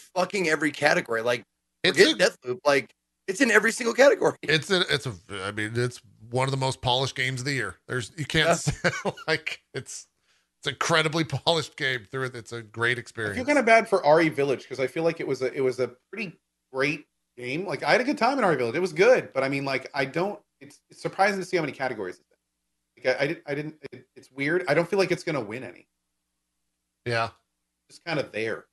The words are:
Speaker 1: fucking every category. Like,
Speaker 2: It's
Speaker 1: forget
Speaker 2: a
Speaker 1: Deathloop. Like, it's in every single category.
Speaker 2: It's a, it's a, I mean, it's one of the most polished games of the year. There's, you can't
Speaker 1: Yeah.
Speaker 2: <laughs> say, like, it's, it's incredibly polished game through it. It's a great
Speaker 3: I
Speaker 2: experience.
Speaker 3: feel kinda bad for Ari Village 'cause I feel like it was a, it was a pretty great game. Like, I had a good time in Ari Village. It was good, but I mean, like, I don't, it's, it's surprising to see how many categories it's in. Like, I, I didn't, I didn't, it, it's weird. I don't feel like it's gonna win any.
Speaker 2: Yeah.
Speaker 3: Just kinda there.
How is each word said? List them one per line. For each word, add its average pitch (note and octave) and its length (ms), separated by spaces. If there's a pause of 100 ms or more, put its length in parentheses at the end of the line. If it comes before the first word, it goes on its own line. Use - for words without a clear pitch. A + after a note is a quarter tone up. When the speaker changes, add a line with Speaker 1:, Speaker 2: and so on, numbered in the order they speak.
(160)
Speaker 1:
fucking F3+ 320
every D#3 240
category. C#3+ 520
Like, A#2+ 200 (400)
Speaker 2:
It's F3+ 180
Speaker 1:
forget A3+ 280
Speaker 2:
a - 20 (160)
Speaker 1:
Deathloop. B2 180
Like, C#3 280 (340)
it's F#3+ 140
in A#3+ 100
every G#3+ 220
single A#3 200
category. A3+ 500
Speaker 2:
It's D3+ 280
a, F3+ 100 (120)
it's C3+ 140
a, A#2 60 (300)
I G2+ 80
mean, G#2+ 240
it's B2 240 (320)
one B2+ 160
of C3+ 40
the C3+ 60
most C3 240
polished B2+ 340
games B2+ 260
of B2 40
the C#3+ 80
year. G#2+ 220 (120)
There's, B2 280
you D3 100
can't D#3 220
Speaker 1:
Yeah. E3+ 60
Speaker 2:
<laughs> - 20
say, - 340 (380)
like, - 340 (120)
it's, - 340 (540)
it's - 100
incredibly D#3+ 520
polished D3+ 540
game B2+ 320
through C3 160
it. B2 100
It's A2+ 160
a A#2 120
great A#2 340
Speaker 3:
I A#2+ 40
Speaker 2:
experience. G#2+ 340
Speaker 3:
feel B3+ 100
kinda D4 160
bad A3+ 260
for F#3+ 160
Ari D#3+ 260
Village C#3+ 380
'cause B2+ 120
I C3 80
feel E3 160
like E3 160
it D#3 80
was C3 160
a, B2 100
it D3 80
was B2+ 180
a A#2+ 100 (220)
pretty G3 280 (340)
great C#3+ 320 (320)
game. C3+ 300
Like, D3+ 160
I D3 80
had G#3+ 100
a - 20
good C#4 140
time C4 220
in A#3 40
Ari E3+ 120
Village. A#2+ 200
It E3 40
was F3+ 140
good, G3 400
but C3+ 100
I C3+ 60
mean, C#3 160
like, C3+ 280
I C#3 120
don't, F3+ 340 (220)
it's, - 180 (100)
it's - 140
surprising G3 360
to F3 60
see F#3 120
how E3 40
many C#3+ 120
categories G#2+ 460
it's - 120
in. - 800
Like, B2 80
I, D#3 40
I E3 40
didn't, E3+ 180
I D3 100
didn't, D3+ 200 (160)
it, - 240
it's - 160
weird. D#3+ 360
I - 60
don't E3+ 160
feel G#3 80
like F3+ 140
it's E3 120
gonna D3+ 180
win A2 220
any. F#2 240 (1160)
Speaker 2:
Yeah. A2+ 240 (580)
Speaker 3:
Just - 160
kinda D#3 280
there. G#2+ 420